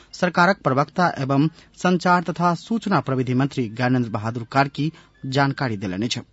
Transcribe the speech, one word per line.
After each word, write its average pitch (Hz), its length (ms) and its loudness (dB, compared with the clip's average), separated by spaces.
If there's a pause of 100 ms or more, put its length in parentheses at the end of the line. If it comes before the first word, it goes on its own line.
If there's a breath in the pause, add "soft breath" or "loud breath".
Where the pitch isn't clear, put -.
(140 loud breath)
सरकारक 180 480 2
प्रवक्ता 147 540 0
एवं 139 320 2 (280 soft breath)
संचार 180 480 2
तथा 175 320 0
सूचना 202 440 -2
प्रविधि 127 340 -2
मंत्री 131 360 0
ज्ञानेन्द्र 123 400 0
बहादुर 113 400 -6
कार्की 143 420 0 (320 soft breath)
जानकारी 135 540 -2
देलनि 98 280 -4
अछि। 120 160 -6 (120)